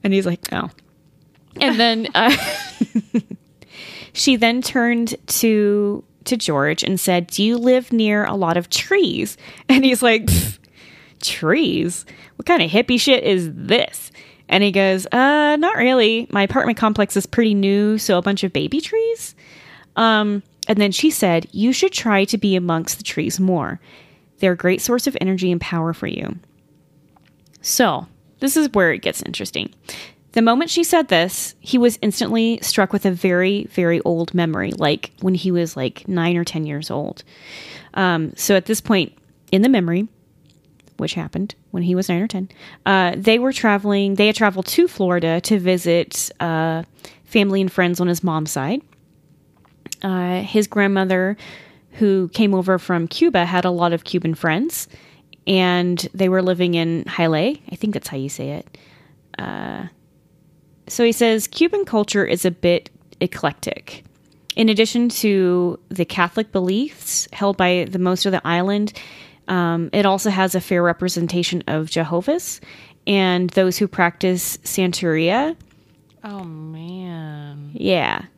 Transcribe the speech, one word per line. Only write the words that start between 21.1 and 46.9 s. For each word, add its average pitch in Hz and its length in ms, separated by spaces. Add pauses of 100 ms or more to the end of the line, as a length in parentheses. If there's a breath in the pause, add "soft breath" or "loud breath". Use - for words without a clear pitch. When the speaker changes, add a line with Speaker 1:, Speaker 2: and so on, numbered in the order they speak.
Speaker 1:
said, 170 400
"You 220 220
should 381 180
try 202 340
to 226 120
be 196 180
amongst 170 420
the - 60
trees - 360
more. 175 400 (600 soft breath)
They're 185 140
a 170 40
great 185 240
source 240 260
of 262 140
energy 185 300
and 170 100
power 165 320
for - 140
you." - 300 (1200)
So, 170 460 (320)
this 277 180
is 294 160
where 175 180
it - 100
gets - 200
interesting. - 520 (600 loud breath)
The 233 80
moment 247 300
she 339 120
said 330 260
this, 180 500
he - 180
was 240 240
instantly 226 600
struck - 280
with 202 140
a 190 60
very, 185 540
very 170 360
old 170 320
memory, 160 380
like, - 400 (100)
when 185 140
he 185 160
was, 170 260
like, - 300
nine 175 300
or 170 60
ten 160 220
years 147 240
old. - 340 (680 loud breath)
Um, 170 420
so - 200
at 180 100
this 220 160
point 196 320 (380)
in 190 100
the 254 80
memory, 190 380 (880)
which - 160
happened 175 400 (160)
when 180 140
he 180 100
was 185 160
nine 175 120
or 226 60
ten, 190 220 (380 loud breath)
uh, 190 280
they 220 220
were 262 160
traveling, 202 640
they 208 120
had 214 80
traveled 196 320
to 349 200
Florida 175 540
to 214 180
visit, 175 800
uh, 160 420 (440 loud breath)